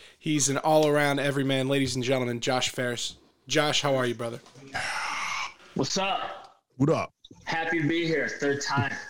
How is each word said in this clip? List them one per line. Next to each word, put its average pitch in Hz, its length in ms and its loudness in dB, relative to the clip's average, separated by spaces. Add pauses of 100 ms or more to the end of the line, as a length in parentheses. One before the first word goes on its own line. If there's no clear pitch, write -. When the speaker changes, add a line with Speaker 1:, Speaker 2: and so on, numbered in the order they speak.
(200)
Speaker 1:
He's 147 300 0
an 139 80 2
all-around 147 640 4
everyman. 135 500 0
Ladies 135 260 2
and 127 80 -2
gentlemen, 123 360 0
Josh 127 300 0
Ferris. 123 460 -6 (320)
Josh, 147 340 2
how 143 140 4
are 127 100 2
you, 120 80 0
brother? 117 260 -6 (1300)
Speaker 2:
What's - 240 -2
up? - 640 -6 (180)
Speaker 3:
What 143 120 4
up? 110 240 0 (320)
Speaker 2:
Happy 165 360 -2
to 143 60 0
be 165 180 0
here. 143 220 0
Third 143 340 -2
time. - 300 0 (180)